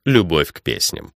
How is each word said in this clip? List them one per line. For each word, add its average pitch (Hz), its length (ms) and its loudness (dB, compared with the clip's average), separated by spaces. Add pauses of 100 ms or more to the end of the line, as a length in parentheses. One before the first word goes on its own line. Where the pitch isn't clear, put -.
любовь 90 460 2
к - 100 -18
песням. - 580 -6